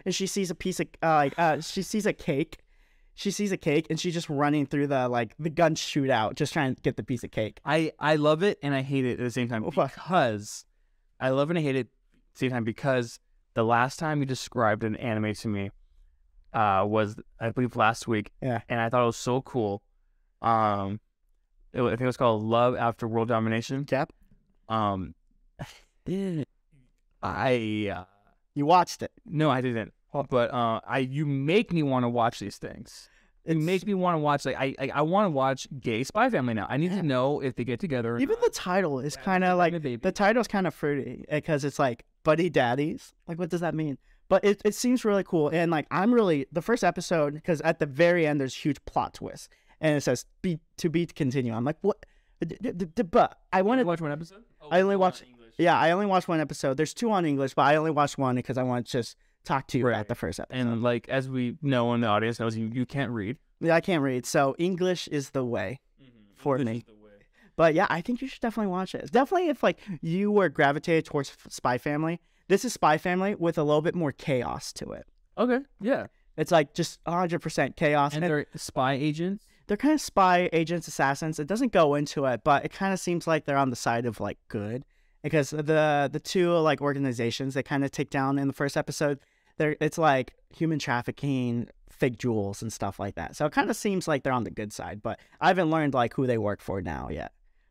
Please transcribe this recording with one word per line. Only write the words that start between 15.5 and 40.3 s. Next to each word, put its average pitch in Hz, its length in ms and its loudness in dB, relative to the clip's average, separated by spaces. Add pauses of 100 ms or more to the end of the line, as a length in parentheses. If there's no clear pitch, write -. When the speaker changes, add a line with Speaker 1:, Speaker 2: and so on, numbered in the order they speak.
Speaker 2:
uh, 101 360 2
was, 107 280 0 (240)
I 113 100 -4
believe, 123 260 -2
last 113 320 2
week. 107 240 -2 (100)
Speaker 1:
Yeah. 120 260 -2
Speaker 2:
And 120 120 -2
I 117 80 0
thought 123 140 2
it 117 40 4
was 117 100 0
so 131 260 -2
cool. 104 400 -4 (600)
Um, 107 580 0 (720)
it - 100 -2
wa-, 117 60 2
I - 40 0
think 117 100 -2
it 127 40 0
was 123 100 -2
called 110 260 2
Love 117 340 2
After 117 320 -2
World 113 200 -2
Domination. 117 600 -2
Speaker 1:
Yep. 135 220 -2 (560)
Speaker 2:
Um, 101 460 -2 (440)
<laughs> - 840 -8 (800)
I, 107 720 0
uh, 90 100 -10 (500)
Speaker 1:
You 143 120 0
watched 175 360 4
it. - 80 -8 (160)
Speaker 2:
No, 151 240 0
I 127 100 0
didn't. 117 320 -4 (220)
Speaker 1:
Oh. 143 140 -2
Speaker 2:
But, 120 240 2
uh, 117 340 0
I, 123 120 -4
you 135 280 -2
make 147 460 0
me 165 100 2
wanna 127 260 0
watch 120 300 0
these 101 180 -10
things. - 520 -16 (360)
It 160 120 0
Speaker 1:
It's 156 80 0
Speaker 2:
makes 180 200 0
me 208 100 -2
wanna 180 240 0
watch, 147 280 0
like, 131 100 -2
I, 135 220 -2
I, 135 180 -4
I 143 60 2
wanna 185 280 2
watch 135 360 0 (140)
Gay 117 240 -2
Spy 240 260 2
Family 127 240 0
now. 101 140 -4
I 123 80 -2
need 170 160 0
Speaker 1:
Yeah. 202 60 -2
Speaker 2:
to 185 40 -4
know 135 380 0
if 131 160 -6
they 123 80 -4
get 117 160 -4
together 120 340 -2
or 117 60 -2
Speaker 1:
Even 403 200 0
Speaker 2:
not. 494 40 2
Speaker 1:
the 453 60 4
title 180 500 -2
is 147 180 -6
Speaker 2:
Yeah, - 60 -12
Speaker 1:
kinda 185 240 2
Speaker 2:
it's 180 100 4
Speaker 1:
like, 170 140 4
Speaker 2:
Anime 170 100 -4
Baby. 123 140 -4
Speaker 1:
the 185 160 -2
title's 214 360 2